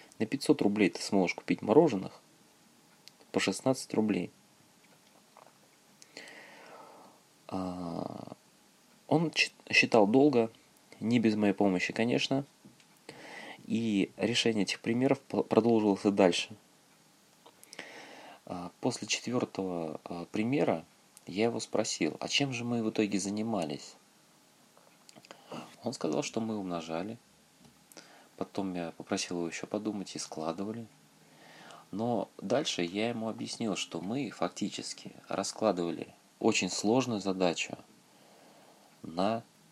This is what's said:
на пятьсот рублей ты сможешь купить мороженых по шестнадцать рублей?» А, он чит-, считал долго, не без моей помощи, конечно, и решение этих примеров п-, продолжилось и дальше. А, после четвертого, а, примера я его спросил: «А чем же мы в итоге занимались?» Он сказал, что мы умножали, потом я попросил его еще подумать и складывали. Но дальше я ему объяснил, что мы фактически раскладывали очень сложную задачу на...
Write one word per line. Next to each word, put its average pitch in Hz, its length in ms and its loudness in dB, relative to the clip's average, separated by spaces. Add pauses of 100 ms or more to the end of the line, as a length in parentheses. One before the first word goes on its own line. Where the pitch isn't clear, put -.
(180)
на 110 80 0
пятьсот 139 340 2
рублей 104 300 4
ты - 100 -12
сможешь 95 340 2
купить - 280 -2
мороженых 107 580 4 (1080)
по 98 100 0
шестнадцать - 540 0
рублей?» 101 360 2 (3250)
А, 90 880 -6 (720)
он 156 220 4
чит-, - 240 0 (160)
считал 113 360 8
долго, 123 440 6 (500)
не 117 180 2
без 107 180 4
моей 104 160 4
помощи, 95 400 2
конечно, 135 520 0 (1200)
и 110 500 0
решение 110 460 2
этих - 180 -2
примеров 131 400 2
п-, - 220 -2
продолжилось 107 640 4
и 104 60 6
дальше. - 460 4 (1900)
А, 87 240 -10 (100)
после 120 260 -2
четвертого, 92 1000 -4
а, 85 220 -8
примера 120 580 0 (420)
я 95 180 -2
его 117 160 0
спросил: - 600 -2
«А - 80 -6
чем 139 240 0
же 120 120 -6
мы 120 180 -2
в 110 60 0
итоге 104 300 0
занимались?» 98 800 -4 (1900)
Он 120 100 -4
сказал, 147 300 -2
что - 180 -4
мы 110 160 -4
умножали, 90 640 -6 (1200)
потом 95 360 -6
я 85 180 -6
попросил - 460 -6
его 85 100 -4
еще - 180 -10
подумать 104 500 -6
и - 20 -8
складывали. 98 680 -8 (1040)
Но 113 480 -2
дальше 120 440 -2
я 101 280 -2
ему 113 180 -6
объяснил, 110 480 -4
что - 240 -8
мы 110 300 -4
фактически - 840 -6 (160)
раскладывали 90 800 -2 (300)
очень 104 320 2
сложную 117 500 0
задачу 92 560 0 (1300)
на... 95 420 -2 (280)